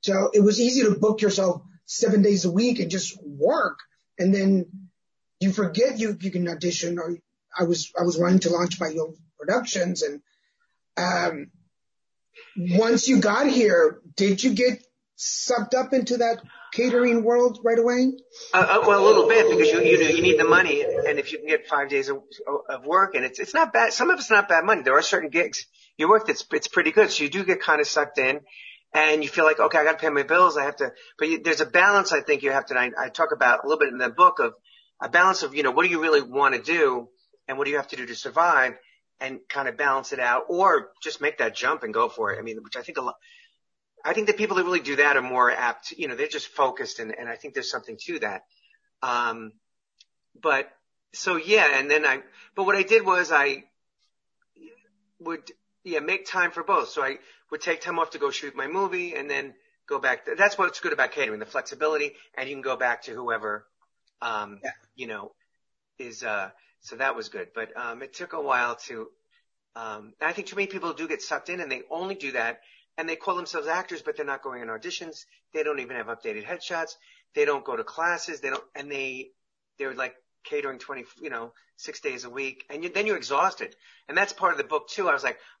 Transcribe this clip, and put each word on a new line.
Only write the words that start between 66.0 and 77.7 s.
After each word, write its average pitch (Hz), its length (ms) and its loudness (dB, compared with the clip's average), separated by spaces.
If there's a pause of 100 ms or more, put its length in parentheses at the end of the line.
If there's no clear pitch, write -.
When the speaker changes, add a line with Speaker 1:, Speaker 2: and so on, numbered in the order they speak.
Speaker 2:
uh, 104 280 -6 (300)
so - 160 -20
that 135 200 -4
was 110 140 -12
good. 92 240 -12
But, 113 220 -10
um, 120 260 -12
it 131 100 -20
took 175 220 -16
a 160 60 -8
while 123 360 -2 (100)
to, 113 240 -14 (640)
um, 110 460 -14
I 156 120 -4
think 202 160 -12
too 196 80 -14
many 202 100 -4
people 185 260 -8
do 160 160 -12
get 170 140 -8
sucked - 260 -10
in, 180 120 -10
and 147 120 -10
they 127 180 -12
only 180 240 -8
do 143 180 -12
that, 117 280 -6 (380)
and 165 100 -8
they 165 80 -6
call 185 200 -6
themselves 165 320 -8
actors, 165 340 -6
but 147 140 -8
they're 147 100 -8
not 139 160 -10
going 123 200 -12
on 113 60 -14
auditions. 160 560 -14 (300)
They 156 80 -4
don't 147 180 -4
even 123 160 -12
have 110 100 -8
updated 110 380 -10
headshots. 165 520 -10 (380)
They 147 100 2
don't 143 200 -4
go 127 120 -8